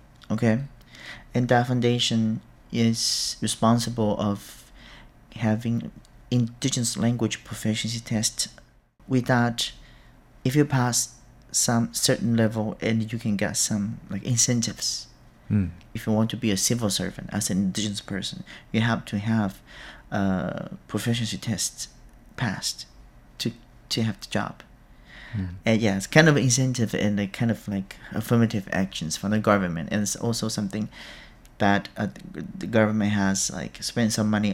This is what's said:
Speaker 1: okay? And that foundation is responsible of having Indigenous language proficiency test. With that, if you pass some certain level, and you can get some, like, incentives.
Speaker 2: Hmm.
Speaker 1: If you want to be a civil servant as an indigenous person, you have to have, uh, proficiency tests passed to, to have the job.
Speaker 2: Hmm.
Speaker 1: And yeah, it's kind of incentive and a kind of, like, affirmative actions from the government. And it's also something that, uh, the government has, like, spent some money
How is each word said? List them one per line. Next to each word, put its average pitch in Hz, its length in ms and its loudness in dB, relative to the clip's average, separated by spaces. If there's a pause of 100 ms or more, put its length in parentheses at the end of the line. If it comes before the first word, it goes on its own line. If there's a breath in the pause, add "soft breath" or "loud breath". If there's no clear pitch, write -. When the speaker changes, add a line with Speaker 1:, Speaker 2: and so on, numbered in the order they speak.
(300)
Speaker 1:
okay? 120 300 2 (720 loud breath)
And 123 140 2
that 123 200 4
foundation 120 720 2 (300)
is - 720 0
responsible 113 800 2
of - 500 -4 (680 loud breath)
having 113 540 0 (400)
Indigenous 123 640 0
language 120 480 0
proficiency 110 540 -4
test. - 500 -2 (580)
With 127 200 2
that, 120 440 2 (720 soft breath)
if 127 120 2
you 147 100 6
pass 123 500 0 (360)
some 117 420 2
certain - 420 2
level, 110 460 2
and 110 320 0
you 117 40 -4
can 107 200 0
get 104 180 0
some, 107 420 -2 (120)
like, 98 140 -6
incentives. - 840 0 (400)
Speaker 2:
Hmm. 101 200 2 (260)
Speaker 1:
If - 120 -8
you 113 60 0
want 110 200 2
to - 60 -4
be 113 140 0
a 95 60 2
civil 117 320 0
servant 92 420 -4
as - 180 -2
an 92 100 0
indigenous 101 420 -2
person, - 420 -8 (300 loud breath)
you 113 80 2
have 117 240 0
to 107 140 -4
have, 107 420 0 (500 loud breath)
uh, 98 560 -2 (220)
proficiency 110 480 -2
tests - 500 -6 (480)
passed - 520 -4 (500)
to, 113 160 -4 (360)
to 117 140 0
have 110 160 -2
the - 80 -14
job. - 360 -6 (680 loud breath)
Speaker 2:
Hmm. 98 140 -4 (200)
Speaker 1:
And 113 140 6
yeah, 104 160 4
it's 98 120 -2
kind 160 200 8
of 147 80 6
incentive 123 580 2
and 104 280 0
a 98 60 0
kind 117 240 0
of, - 180 -4
like, 98 260 -4 (160)
affirmative 113 640 2
actions 87 420 -2
from 101 160 -4
the 107 80 2
government. 92 540 2
And 107 80 0
it's 101 160 -4
also 113 320 -2
something 107 400 -4 (720 loud breath)
that, 101 360 2
uh, 104 120 -4 (500)
the 90 100 -6
government 107 460 4
has, 98 380 2
like, - 300 -8
spent 113 300 0
some 107 180 2
money 104 240 2